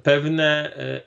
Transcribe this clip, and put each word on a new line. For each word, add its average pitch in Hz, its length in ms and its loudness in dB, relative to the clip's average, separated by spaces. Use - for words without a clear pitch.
pewne, 151 760 2
e, 131 300 -8